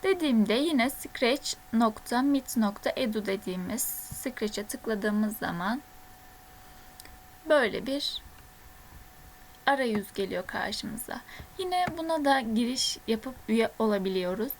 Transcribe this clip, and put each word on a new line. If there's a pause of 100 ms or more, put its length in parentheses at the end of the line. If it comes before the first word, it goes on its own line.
Dediğimde
yine
scratch (180)
nokta
mit
nokta
edu
dediğimiz (300)
Scratch'e
tıkladığımız
zaman (1700)
böyle
bir (1400)
arayüz
geliyor
karşımıza. (380)
Yine (120)
buna
da
giriş
yapıp (140)
üye
olabiliyoruz.